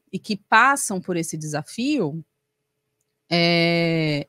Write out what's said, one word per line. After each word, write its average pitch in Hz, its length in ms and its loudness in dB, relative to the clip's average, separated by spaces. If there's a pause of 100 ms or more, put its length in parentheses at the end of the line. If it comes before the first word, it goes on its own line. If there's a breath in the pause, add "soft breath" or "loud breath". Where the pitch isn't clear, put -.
(120)
e 190 80 -6
que 214 160 -6
passam 233 640 2
por 180 160 -6
esse 165 220 -6
desafio, 156 840 -6 (1080)
é, 170 960 2